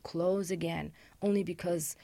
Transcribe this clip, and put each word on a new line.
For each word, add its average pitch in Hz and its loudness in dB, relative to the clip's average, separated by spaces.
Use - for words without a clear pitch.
close 180 0
again 165 -2
only 202 4
because, 170 -2